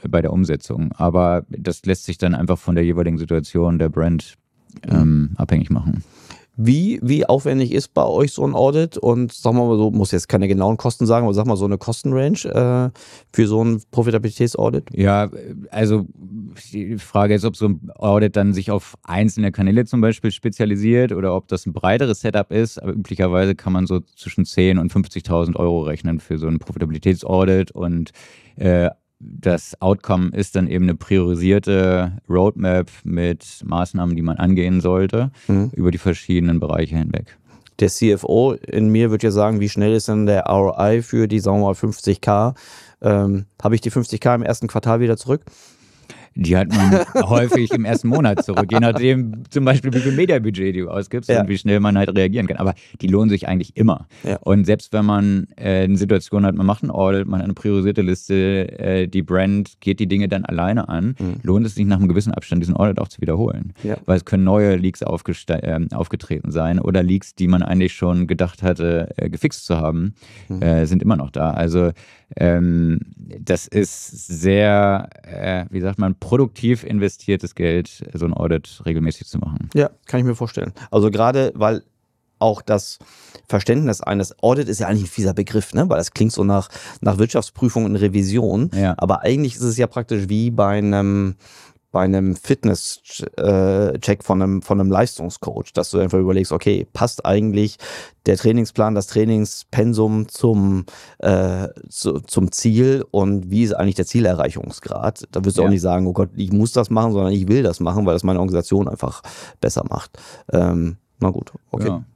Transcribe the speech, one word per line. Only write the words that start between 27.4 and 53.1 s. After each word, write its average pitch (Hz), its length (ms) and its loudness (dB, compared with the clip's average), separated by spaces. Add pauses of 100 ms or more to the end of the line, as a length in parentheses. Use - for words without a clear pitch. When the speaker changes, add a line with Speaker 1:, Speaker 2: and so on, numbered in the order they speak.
Speaker 1:
und, 85 400 -4 (420)
äh, 87 360 2 (360)
das - 540 -4
Outcome 92 540 0
ist 101 200 -4
dann 92 140 0
eben 90 160 0
eine 87 100 2
priorisierte 92 1160 0 (160)
Roadmap 92 640 2 (140)
mit 87 600 -4
Maßnahmen, 87 520 -2
die 82 60 -4
man 82 140 -2
angehen 90 440 2
sollte, 92 500 0 (180)
Speaker 2:
Mhm. 101 260 2
Speaker 1:
über 90 160 2
die 85 80 -4
verschiedenen 87 640 0
Bereiche 78 360 -2
hinweg. - 420 -6 (420)
Speaker 2:
Der 95 80 4
C 110 240 2
F 98 120 0
O 120 280 2
in - 380 0
mir 113 200 4
wird 107 120 0
ja 113 80 2
sagen, 104 300 2
wie 101 80 -2
schnell 104 260 2
ist 110 140 0
denn 107 180 0
der 101 160 2
R 98 240 2
O 95 120 0
I 110 240 2
für 113 240 0
die, 107 140 0
sagen 98 200 2
wir 101 60 2
mal, 98 80 0
fünfzig 101 460 -2
K? 110 340 2 (460)
Ähm, 101 460 2 (160)
habe 107 120 2
ich 113 60 2
die 117 100 -4
fünfzig 113 300 -4
K 123 140 2
im 117 80 -2
ersten 113 260 -4
Quartal 113 320 0
wieder 117 160 2
zurück? 139 260 -4 (920)
Speaker 1:
Die 87 200 2
hat 95 140 2
man 190 360 4
Speaker 2:
<laughs> - 220 0
Speaker 1:
häufig 120 420 2
im 113 140 0
ersten 113 240 0
Monat 123 360 2
zurück, 98 280 -2
je 117 80 4
nachdem 120 680 0
zum 139 140 0
Beispiel, 131 300 2
wie 127 60 2
viel 135 100 0
Mediabudget 110 640 0
du 90 140 -4
ausgibst 101 420 -6
Speaker 2:
Ja. 117 120 4
Speaker 1:
und 98 60 -2
wie 98 80 0
schnell 104 220 2
man 101 180 4
halt 98 160 2
reagieren 95 360 2
kann. - 80 -4
Aber 92 180 -2 (260)
die - 60 -4
lohnen 104 240 4